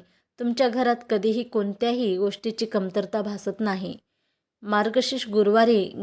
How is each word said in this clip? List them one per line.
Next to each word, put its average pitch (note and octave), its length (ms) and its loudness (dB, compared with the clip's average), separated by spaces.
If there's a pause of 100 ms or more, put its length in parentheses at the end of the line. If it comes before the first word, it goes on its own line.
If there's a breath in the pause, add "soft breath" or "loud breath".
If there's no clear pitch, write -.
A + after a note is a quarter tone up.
(380)
तुमच्या A#3+ 300 0
घरात A#3+ 280 2 (140)
कधीही A3 320 2
कोणत्याही A3 760 0
गोष्टीची G#3 500 -2
कमतरता G3 560 -2
भासत G3+ 380 -6
नाही. F#3+ 380 -4 (640)
मार्गशीर्ष A3 680 0
गुरुवारी G#3+ 640 4 (100)